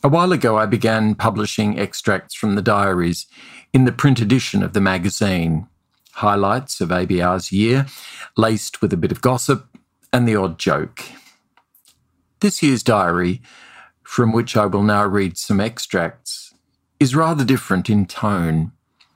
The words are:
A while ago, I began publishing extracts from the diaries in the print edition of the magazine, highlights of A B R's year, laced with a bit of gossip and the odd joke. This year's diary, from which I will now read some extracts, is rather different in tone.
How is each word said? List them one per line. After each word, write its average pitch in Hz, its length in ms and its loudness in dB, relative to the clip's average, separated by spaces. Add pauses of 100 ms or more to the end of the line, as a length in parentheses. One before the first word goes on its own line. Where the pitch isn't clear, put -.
A 143 40 2
while 170 240 2
ago, 113 280 2
I 107 80 2
began 110 480 0
publishing 107 640 -2
extracts - 560 -4
from 104 180 -2
the 101 80 0
diaries 98 640 0 (480)
in 131 120 6
the 120 60 4
print 123 300 2
edition 110 400 0
of 90 120 -4
the 107 60 0
magazine, 92 880 0 (440)
highlights 104 680 -2
of 87 100 -4
A 90 140 0
B 90 140 0
R's 90 320 -2
year, 117 360 2 (500)
laced 110 460 0
with 101 100 0
a 92 40 0
bit 82 140 -2
of - 100 -6
gossip 131 440 0 (480)
and 123 140 2
the 110 80 2
odd 95 240 -2
joke. 78 440 -2 (1400)
This 202 200 0
year's 135 220 2
diary, 90 580 2 (600)
from 113 300 0
which 113 220 -2
I 104 120 4
will 101 160 0
now 104 240 2
read 95 320 -2
some 101 200 -2
extracts, - 920 -6 (460)
is 131 160 2
rather 160 280 2
different 104 460 0
in 104 160 2
tone. 85 640 -2 (440)